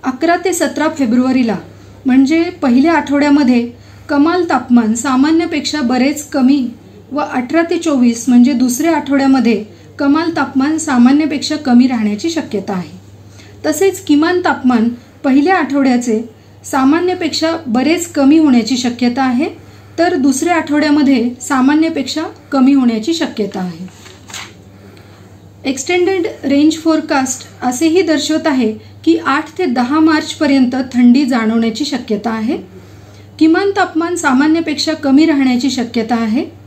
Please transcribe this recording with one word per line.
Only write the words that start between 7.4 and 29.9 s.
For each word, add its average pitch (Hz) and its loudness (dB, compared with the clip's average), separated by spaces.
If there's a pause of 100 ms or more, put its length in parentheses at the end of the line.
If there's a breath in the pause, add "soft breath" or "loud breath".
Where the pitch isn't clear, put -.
ते 349 0
चोवीस 247 0
म्हणजे 247 6
दुसऱ्या 269 0
आठवड्यामध्ये 269 0 (340 loud breath)
कमाल 311 0
तापमान 277 -2
सामान्यपेक्षा 285 0
कमी 254 2
राहण्याची 220 -2
शक्यता 214 -6
आहे. 175 -8 (680 loud breath)
तसेच 359 0
किमान 320 2
तापमान 247 0 (360 loud breath)
पहिल्या 294 2
आठवड्याचे 247 0 (360 soft breath)
सामान्यपेक्षा 330 0 (100)
बरेच 277 0
कमी 285 4
होण्याची 254 2
शक्यता 247 -2
आहे, 262 0 (480 loud breath)
तर 349 2
दुसऱ्या 302 0
आठवड्यामध्ये 285 0 (100)
सामान्यपेक्षा 294 0 (300)
कमी 277 4
होण्याची 240 0
शक्यता 208 -6
आहे. 180 -10 (1800 loud breath)
Extended 359 -2 (180)
range 294 2
forecast 311 -4
असेही 320 0
दर्शवत 320 -2
आहे 254 0 (320 loud breath)
की 330 2
आठ 285 -4
ते 370 -2
दहा 254 0